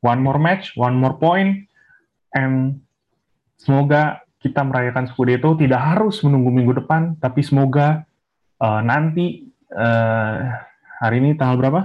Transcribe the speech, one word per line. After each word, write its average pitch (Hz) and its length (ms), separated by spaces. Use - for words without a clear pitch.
One 120 160
more 135 160
match, 175 400
one 123 160
more 131 240
point, 196 480
and 131 480
semoga 143 640
kita 143 240
merayakan 127 480
Scudetto 127 480
tidak 131 240
harus 196 400
menunggu 131 320
minggu 127 200
depan, 160 320
tapi - 240
semoga, 147 640
eh, 107 240
nanti, 160 640
eh, 113 640
hari 117 160
ini 143 160
tanggal 131 240
berapa? 135 280